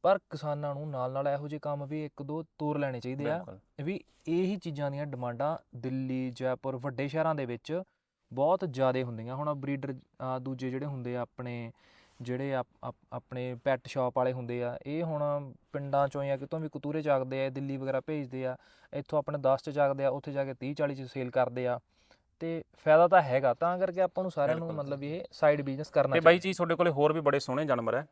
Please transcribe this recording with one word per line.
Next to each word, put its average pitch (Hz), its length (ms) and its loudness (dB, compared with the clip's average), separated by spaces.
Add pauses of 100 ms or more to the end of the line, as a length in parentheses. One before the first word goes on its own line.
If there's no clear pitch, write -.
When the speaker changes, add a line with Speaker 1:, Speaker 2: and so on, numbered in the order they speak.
Speaker 1:
ਪਰ 190 160 6
ਕਿਸਾਨਾਂ 147 580 -6
ਨੂੰ 151 140 -8
ਨਾਲ 127 220 -4
ਨਾਲ 139 160 -2
ਇਹੋ 143 200 -2
ਜਿਹੇ 147 120 -8
ਕੰਮ 143 260 -4
ਵੀ 151 200 -6
ਇੱਕ 143 180 -12
ਦੋ 151 200 -6
ਤੋਰ 147 360 -4
ਲੈਣੇ 135 200 -2
ਚਾਹੀਦੇ 135 300 -4
ਆ। 156 80 0
Speaker 2:
ਬਿਲਕੁਲ। 139 480 -12
Speaker 1:
ਵੀ 190 140 -4 (280)
ਇਹੀ 185 300 0
ਚੀਜ਼ਾਂ 147 340 -4
ਦੀਆਂ 143 140 -4
ਡਿਮਾਂਡਾਂ 127 520 -4 (180)
ਦਿੱਲੀ, 131 600 -4
ਜੈਪੁਰ, 127 420 -4
ਵੱਡੇ 135 300 -4
ਸ਼ਹਿਰਾਂ 160 280 0
ਦੇ 139 100 -2
ਵਿੱਚ 123 360 -6 (520)
ਬਹੁਤ 165 380 2
ਜ਼ਿਆਦੇ 127 320 2
ਹੁੰਦੀਆਂ। 117 320 -6
ਹੁਣ - 180 -4
ਬਰੀਡਰ, 139 400 -4
ਅਹ, 131 460 -8
ਦੂਜੇ 127 300 -6
ਜਿਹੜੇ 131 160 -4
ਹੁੰਦੇ 123 320 -6
ਆ 123 40 -2
ਆਪਣੇ, 120 500 -8 (500)
ਜਿਹੜੇ 131 340 -2
ਆਪ-, 127 280 -4
ਆਪ-, - 300 -12
ਆਪਣੇ 123 420 -8
ਪੈੱਟ 127 320 -2
ਸ਼ਾਪ 127 300 0
ਵਾਲੇ 127 160 4
ਹੁੰਦੇ 120 300 -4
ਆ, 120 220 -4
ਇਹ 156 180 -4
ਹੁਣ 147 500 -2 (200)
ਪਿੰਡਾਂ 139 340 2
ਚੋਂ 139 160 -4
ਜਾਂ 139 140 0
ਕਿਤੋਂ 139 220 -6
ਵੀ 156 100 -6
ਕਤੂਰੇ 147 320 -4
ਚੱਕਦੇ 135 440 2
ਆ, 135 40 -2
ਦਿੱਲੀ 139 280 -4
ਵਗੈਰਾ 135 240 -2
ਭੇਜਦੇ 131 460 -6
ਆ, 127 100 -4 (360)
ਇੱਥੋਂ 143 260 -2
ਆਪਣੇ 151 220 -4
ਦਸ 135 220 4
'ਚ - 60 -6
ਚੱਕਦੇ 139 360 2
ਆ, 139 40 6
ਉੱਥੇ 139 220 -4
ਜਾ 139 140 -2
ਕੇ 135 80 -6
ਤੀਹ 131 220 -6
ਚਾਲੀ 139 200 0
'ਚ 135 60 -10
ਸੇਲ 127 300 -6
ਕਰਦੇ 123 360 2
ਆ। 123 120 0 (600)
ਤੇ 165 240 -4 (220)
ਫਾਇਦਾ 156 220 10
ਤਾਂ 175 140 10
ਹੈਗਾ, 135 320 2
ਤਾਂ 175 260 0
ਕਰਕੇ 185 220 0
ਆਪਾਂ 185 220 0
ਨੂੰ 185 80 -2
ਸਾਰਿਆਂ 151 260 0
ਨੂੰ 165 100 -6
Speaker 2:
ਬਿਲਕੁਲ। 151 180 -6
Speaker 1:
ਮਤਲਬ 139 180 -6
ਇਹ 156 180 -6 (100)
ਸਾਈਡ 147 300 4
ਬਿਜ਼ਨਸ 139 280 -6
ਕਰਨਾ 139 240 4
Speaker 2:
ਤੇ 160 60 4
ਬਾਈ 165 140 10
Speaker 1:
ਚਾਹੀਦਾ। 180 80 4
Speaker 2:
ਜੀ, 190 120 0
ਤੁਹਾਡੇ 165 220 2
ਕੋਲੇ 175 160 4
ਹੋਰ 147 220 4
ਵੀ 160 60 0
ਬੜੇ 143 200 4
ਸੋਹਣੇ 139 260 -2
ਜਾਨਵਰ 117 300 2
ਹੈ 143 160 -2